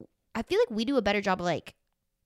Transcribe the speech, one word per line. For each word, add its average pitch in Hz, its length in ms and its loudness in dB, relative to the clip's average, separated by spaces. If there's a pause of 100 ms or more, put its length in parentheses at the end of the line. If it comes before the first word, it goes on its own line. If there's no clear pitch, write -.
(340)
I 226 80 -2
feel 370 160 -2
like 466 120 2
we 226 140 -2
do 269 140 2
a 226 40 4
better 202 200 2
job 190 180 0
of, 175 60 -4
like, 160 280 -2 (520)